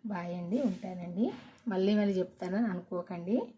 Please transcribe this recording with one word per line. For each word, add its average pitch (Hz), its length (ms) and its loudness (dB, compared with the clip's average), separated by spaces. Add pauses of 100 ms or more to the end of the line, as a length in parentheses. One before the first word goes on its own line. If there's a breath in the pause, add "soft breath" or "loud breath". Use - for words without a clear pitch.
(120)
బాయ్ 175 260 -4
అండి, 175 180 -2 (120)
ఉంటానండి, 180 580 -2 (460 loud breath)
మళ్ళీ 190 280 4
మళ్ళీ 202 200 4
చెప్తానని 185 520 -2
అనుకోకండి. 180 640 -2 (220)